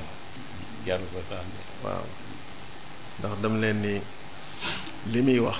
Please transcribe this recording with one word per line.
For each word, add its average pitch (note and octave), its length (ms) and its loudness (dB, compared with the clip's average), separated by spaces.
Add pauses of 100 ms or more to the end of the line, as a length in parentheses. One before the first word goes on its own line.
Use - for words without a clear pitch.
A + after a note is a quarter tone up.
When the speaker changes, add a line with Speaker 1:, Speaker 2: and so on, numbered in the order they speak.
(880)
Speaker 1:
Jaru F#2 260 2
ko F2+ 160 -2
sax. F#2 160 -4 (380)
Speaker 2:
Waaw. G1+ 220 0 (1160)
Ndax G#2 120 0 (100)
dama A2 160 4
leen G#2+ 220 4
ni G#2 200 2 (1120)
li A#2+ 100 4
muy C3 160 8
wax - 220 4